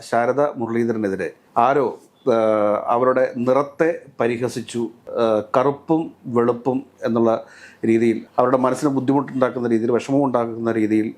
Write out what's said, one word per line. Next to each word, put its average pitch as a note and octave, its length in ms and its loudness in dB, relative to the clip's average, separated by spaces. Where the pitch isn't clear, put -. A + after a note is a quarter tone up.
ശാരദ B2 300 0
മുരളീധരനെതിരെ A2+ 880 -2
ആരോ, B2+ 420 2
ആ, A2+ 40 4
അവരുടെ B2+ 500 2
നിറത്തെ C#3 600 0
പരിഹസിച്ചു, A#2 680 -4
ആ, A2 340 0
കറുപ്പും C#3+ 540 0
വെളുപ്പും A#2+ 600 0
എന്നുള്ള A#2 420 0
രീതിയിൽ A2+ 360 2
അവരുടെ B2+ 180 4
മനസ്സിന് B2+ 340 0
ബുദ്ധിമുട്ടുണ്ടാക്കുന്ന C3 760 0
രീതിയിൽ, A#2 220 0
വിഷമം C#3 340 0
ഉണ്ടാക്കുന്ന A#2 480 -2
രീതിയിൽ, A2 460 0